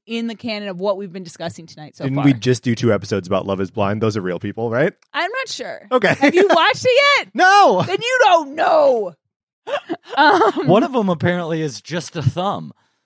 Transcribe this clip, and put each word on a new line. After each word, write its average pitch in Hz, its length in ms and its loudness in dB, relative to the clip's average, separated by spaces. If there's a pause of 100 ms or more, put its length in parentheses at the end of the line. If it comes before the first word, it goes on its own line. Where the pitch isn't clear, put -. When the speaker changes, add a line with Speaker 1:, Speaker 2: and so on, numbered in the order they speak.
Speaker 1:
in 233 220 -6
the 226 60 -10
canon 208 340 -10
of 180 120 -10
what 196 160 -2
we've 190 160 -10
been 190 120 -12
discussing 165 420 -12
tonight - 280 -20
so - 100 -10
Speaker 2:
Didn't 135 120 -2
Speaker 1:
far. 139 80 2
Speaker 2:
we 143 80 6
just 120 300 0
do 120 120 0
two 117 180 0
episodes 101 340 -4
about 90 180 -2
Love 95 160 -4
Is 95 100 -4
Blind? 104 300 -2
Those 110 160 0
are 101 60 -4
real 90 160 -4
people, 110 320 -8
right? 143 240 0 (180)
Speaker 1:
I'm 339 180 -6
not 508 180 -8
sure. 196 440 -14
Speaker 2:
Okay. 208 220 2
Speaker 1:
Have 285 200 2
you 381 140 6
watched 339 400 2
it 508 140 4 (160)
yet? 359 120 -6
Speaker 2:
<laughs> - 40 -18
No. 349 520 4
Speaker 1:
Then 370 140 -4
you 494 240 -2
don't 320 300 2
know. 277 580 2 (1040)
Um, 320 500 4
Speaker 3:
One 285 160 6
of 339 100 -2
them 220 180 0
apparently 170 520 -2
is 139 200 -6
just 160 340 -10
a 151 60 -6
thumb. 135 500 -4 (340)